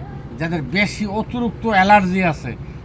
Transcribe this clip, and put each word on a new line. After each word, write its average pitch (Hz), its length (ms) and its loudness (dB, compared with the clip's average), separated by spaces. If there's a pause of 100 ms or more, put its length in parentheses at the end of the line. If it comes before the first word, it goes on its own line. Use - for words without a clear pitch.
(400)
যাদের 165 220 -2
বেশি 190 440 -2
অতিরিক্ত 220 640 -4
অ্যালার্জি 190 560 6
আছে, 135 320 -2 (300)